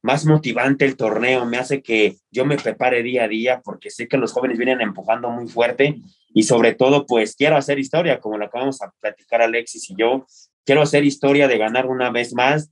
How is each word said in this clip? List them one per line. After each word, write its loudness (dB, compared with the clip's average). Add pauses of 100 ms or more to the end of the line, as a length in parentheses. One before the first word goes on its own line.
más 0
motivante 2
el 0
torneo, 0
me -4
hace -4
que 0 (120)
yo -2
me 0
prepare -2
día -2
a -2
día, -2
porque -14
sé -12
que 0
los -2
jóvenes -2
vienen 0
empujando -4
muy -10
fuerte 0 (320)
y 4
sobre 4
todo, 4
pues, 0
quiero 2
hacer -2
historia, -2
como -8
lo -6
acabamos -6
de -14 (120)
platicar -4
Alexis -4
y -16
yo, 0 (380)
quiero 4
hacer 2
historia 2
de 2
ganar 0
una -2
vez -4
más 0